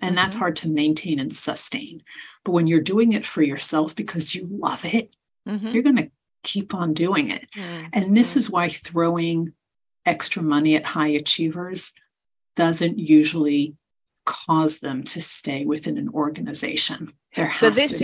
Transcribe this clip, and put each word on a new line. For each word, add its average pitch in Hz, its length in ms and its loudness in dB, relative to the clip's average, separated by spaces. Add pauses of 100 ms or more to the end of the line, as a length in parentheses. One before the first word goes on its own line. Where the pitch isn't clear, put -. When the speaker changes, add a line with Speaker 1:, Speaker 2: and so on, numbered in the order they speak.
Speaker 1:
And 185 180 -2
that's 190 160 2
Speaker 2:
Mm-hmm. 226 60 -6
Speaker 1:
hard 175 160 0
to - 120 -4
maintain 151 520 0
and 135 140 -6
sustain. - 680 -2 (420)
But 185 80 -4
when 170 140 4
you're 165 140 4
doing 220 320 2
it - 120 -2
for - 180 -2
yourself 151 540 0
because - 380 -4
you 185 160 -10
love - 340 -4
it, 208 300 -2 (340)
Speaker 2:
Mm-hmm. 208 220 -6
Speaker 1:
you're 240 120 0
gonna 254 240 4 (380)
keep - 280 -6
on 175 220 -2
doing 160 340 0
it. - 280 -10
Speaker 2:
Mm-hmm. 170 360 -12
Speaker 1:
And 196 240 2
this 233 140 4
Speaker 2:
Mm-hmm. - 80 4
Speaker 1:
is - 120 0
why 175 180 0
throwing 170 840 -2 (540)
extra - 340 -2
money 156 360 2
at 151 80 -2
high 151 240 -2
achievers 165 840 -2 (640)
doesn't 170 420 2
usually 151 800 4 (500)
cause 156 540 0
them 135 240 -6
to - 180 -4
stay 143 440 0
within 151 340 -4
an 143 120 -6
organization. 156 960 -2 (260)
There 220 180 -2
Speaker 2:
So - 180 4
Speaker 1:
has 208 60 -4
Speaker 2:
this 277 180 4
Speaker 1:
to - 100 -2